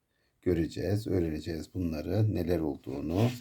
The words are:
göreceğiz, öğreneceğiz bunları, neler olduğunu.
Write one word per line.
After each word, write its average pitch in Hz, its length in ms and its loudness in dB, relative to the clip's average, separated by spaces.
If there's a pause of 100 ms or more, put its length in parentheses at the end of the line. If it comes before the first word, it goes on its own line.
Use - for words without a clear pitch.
(420)
göreceğiz, 85 640 0
öğreneceğiz 82 680 -2
bunları, 90 600 0
neler 87 240 2
olduğunu. 78 720 0 (120)